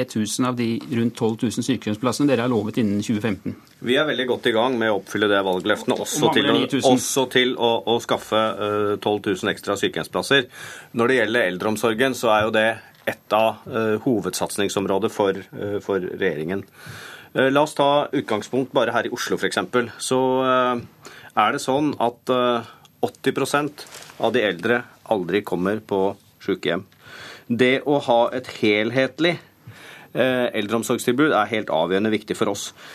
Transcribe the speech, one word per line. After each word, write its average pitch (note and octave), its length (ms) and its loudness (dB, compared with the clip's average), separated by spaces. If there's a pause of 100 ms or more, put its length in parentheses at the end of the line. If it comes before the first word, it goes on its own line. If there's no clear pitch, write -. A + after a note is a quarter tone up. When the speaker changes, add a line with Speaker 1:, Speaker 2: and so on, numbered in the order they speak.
Speaker 1:
tusen A2 400 -2
av B2 120 -2
de A#2 200 -2 (140)
rundt A#2 240 0
tolv A2+ 240 -2
tusen A#2 240 -2
sykehjemsplassene A#2+ 640 0
dere B2 140 4
har A#2+ 80 0
lovet A2 280 0
innen G#2 240 0
tjue G#2 220 -2
femten. G#2+ 320 -4 (260)
Speaker 2:
Vi A#2+ 140 0
er D3+ 100 2
veldig B2+ 220 -2
godt A#2 180 -2
i B2 60 4
gang A#2+ 260 2
med A2 140 2
å G2 100 0
oppfylle G#2 300 0
det G2 100 4
valgløftene, F#2+ 560 0
også - 240 -4
Speaker 1:
Og - 140 4
mangler - 20 6
Speaker 2:
til C#3+ 140 4
å, - 80 4
Speaker 1:
ni C3 80 0
tusen. C3 260 4
Speaker 2:
også B2+ 380 0
til B2+ 260 2
å, A#2 300 2
å A#2 120 4
skaffe, - 380 -2
eh, G#2 640 0
tolv G#2 240 0
tusen G2 240 0
ekstra F#2+ 240 -2
sykehjemsplasser. F#2+ 720 0 (480)
Når A#2 140 2
det C3 100 4
gjelder G#2+ 140 2
eldreomsorgen, A2 800 0
så A#2+ 160 0
er G#2+ 140 4
jo A2+ 80 0
det A2 280 2 (280)
et - 260 -4
av, A2 320 2
eh, A2+ 380 -2
hovedsatsingsområder G2 1080 0
for, G#2 220 0
eh, G2+ 480 -6
for F#2+ 200 -2
regjeringen. F2+ 640 -4 (680)
Eh, C3 160 4
la C#3+ 140 4
oss D3+ 100 -4
ta C#3+ 340 2
utgangspunkt B2 640 -2
bare C3+ 180 2
her A2+ 160 0
i - 20 -4
Oslo, G2+ 280 -4
for G2 100 -2
eksempel. G#2 500 -2
Så, - 220 -2 (260)
eh, B2+ 360 2 (560)
er G#2+ 160 4
det C#3 80 -4
sånn C#3+ 380 0
at, A#2+ 300 -4
eh, B2 360 2 (360)
åtti - 300 -2
prosent C#3+ 540 -2 (340)
av A#2 140 0
de A#2+ 80 2
eldre G#2 420 0 (260)
aldri F#2+ 320 0
kommer F#2+ 380 -2
på G2 360 -2 (260)
sykehjem. F2 420 -2 (640)
Det B2+ 380 2
å C#3+ 160 2
ha A#2 260 4
et - 200 -6
helhetlig, B2+ 920 0 (760)
eh, B2+ 400 0
eldreomsorgstilbud A#2 800 0
er G#2 160 4
helt G#2+ 200 -4
avgjørende F2+ 440 2
viktig G2+ 240 -2
for G2+ 140 0
oss. - 240 -6 (220)